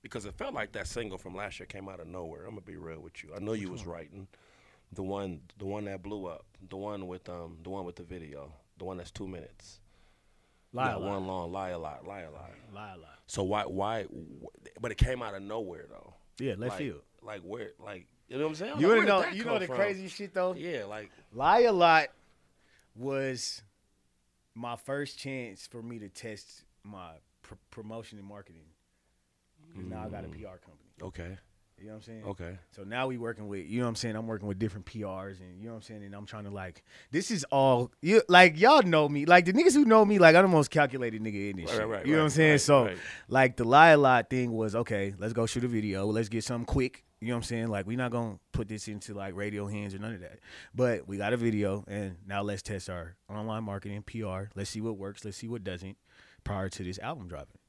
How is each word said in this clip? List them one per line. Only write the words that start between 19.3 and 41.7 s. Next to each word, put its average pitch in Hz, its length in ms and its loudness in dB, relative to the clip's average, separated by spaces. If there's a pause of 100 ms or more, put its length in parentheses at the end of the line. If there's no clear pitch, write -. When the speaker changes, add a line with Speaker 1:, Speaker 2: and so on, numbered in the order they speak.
Speaker 1:
that 185 60 -8
Speaker 2:
you 226 80 -8
know 233 80 -4
Speaker 1:
come 214 80 -2
Speaker 2:
the 180 60 -6
Speaker 1:
from? 127 100 -4
Speaker 2:
crazy 190 320 -2
shit 202 260 -12
though? 185 200 -2
Speaker 1:
Yeah, 143 320 -8
like 104 240 -12 (220)
Speaker 2:
Lie 156 280 4
a 233 120 6
Lot 165 360 6 (880)
was 135 680 -4 (920)
my 120 220 -8
first 139 420 -8
chance 123 480 -10
for 117 160 -16
me 117 160 -12
to 104 100 -14
test - 560 -16 (200)
my 95 260 -16 (320)
pr-, - 120 -20 (160)
promotion 110 480 -14
and 98 80 -18
marketing. 98 360 -20 (1120)
'Cause 95 100 -12
now 107 200 -10
I 110 40 -12
got 101 160 -12
a - 40 -14
Speaker 1:
Mm. 80 40 -16
Speaker 2:
P 80 120 -16
R 92 140 -18
company. - 320 -20 (100)
Speaker 1:
Okay. 90 380 -14 (400)
Speaker 2:
You 95 80 -20
know 107 60 -18
what 110 60 -18
I'm 104 40 -20
saying? 113 220 -18
Speaker 1:
Okay. 92 340 -12 (140)
Speaker 2:
So 104 100 -20
now 120 240 -6
we 131 120 -6
working 113 300 -8
with, 98 180 -8
you 107 120 -4
know 123 60 0
what 120 60 -2
I'm 113 40 -6
saying? 110 220 -6
I'm 113 100 -6
working 104 220 -6
with 95 100 -4
different 104 260 -4
P 107 200 -10
Rs 95 360 -10
and, 90 200 -20
you 110 60 -14
know 117 80 -12
what - 20 -14
I'm 107 60 -16
saying? 107 200 -16
And 101 120 -14
I'm 101 120 -14
trying 107 180 -12
to, 101 60 -10
like, 95 320 -10 (300)
this 170 180 -2
is 165 140 -4
all, 135 460 4 (120)
you, 208 260 8
like, 175 320 10
y'all 262 220 10
know 156 260 6
me. 143 180 0
Like, 175 200 10
the 202 60 2
niggas 302 220 6
who 294 120 8
know 220 180 10
me, 202 140 4
like, 165 180 12
I'm 185 60 10
the 196 60 8
most 156 220 6
calculated 123 520 0
nigga 101 300 -4
in 95 40 -6
this 82 140 -6